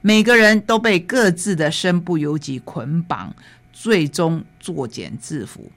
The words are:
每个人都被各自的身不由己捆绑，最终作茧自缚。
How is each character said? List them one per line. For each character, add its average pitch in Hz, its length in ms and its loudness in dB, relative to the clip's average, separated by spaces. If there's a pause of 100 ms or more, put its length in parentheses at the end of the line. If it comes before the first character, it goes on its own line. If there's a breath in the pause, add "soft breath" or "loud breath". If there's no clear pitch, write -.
每 214 200 4
个 233 140 4
人 214 260 6
都 226 160 0
被 220 220 2
各 180 320 2
自 180 240 -2
的 156 160 0
身 175 300 0
不 170 160 -4
由 147 200 -2
己 135 220 -8
捆 147 440 -6
绑， 139 300 -10 (380 soft breath)
最 202 340 0
终 165 380 -2 (160)
作 156 260 -8
茧 104 320 -12
自 131 280 -10
缚。 - 140 -20 (180)